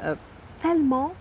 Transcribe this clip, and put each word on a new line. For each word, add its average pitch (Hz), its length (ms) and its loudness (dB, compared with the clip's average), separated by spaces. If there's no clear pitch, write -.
Euh, 156 120 -2
tellement 302 600 2